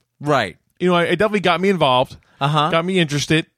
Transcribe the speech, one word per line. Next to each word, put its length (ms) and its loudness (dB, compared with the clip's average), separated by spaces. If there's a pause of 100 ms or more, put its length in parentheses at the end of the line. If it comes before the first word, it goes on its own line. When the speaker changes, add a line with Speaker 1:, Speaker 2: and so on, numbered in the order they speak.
(200)
Speaker 1:
Right. 380 -2 (220)
Speaker 2:
You 120 0
know, 60 2
it 200 0
definitely 240 0
got 180 0
me 100 0
involved. 460 0 (240)
Speaker 1:
Uh-huh. 300 0
Speaker 2:
Got 160 0
me 140 0
interested. 480 0 (100)